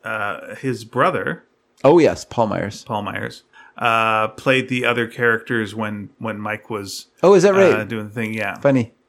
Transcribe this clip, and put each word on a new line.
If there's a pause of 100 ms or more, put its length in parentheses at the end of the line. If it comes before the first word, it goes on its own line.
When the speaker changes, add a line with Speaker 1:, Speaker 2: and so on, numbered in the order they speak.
Speaker 1:
uh,
his
brother. (400)
Speaker 2:
Oh,
yes,
Paul
Myers.
Speaker 1:
Paul
Myers. (340)
Uh,
played
the
other
characters
when,
when
Mike
was, (160)
Speaker 2:
Oh,
is
that
right?
Speaker 1:
uh,
doing
the
thing,
yeah.
Speaker 2:
Funny. (140)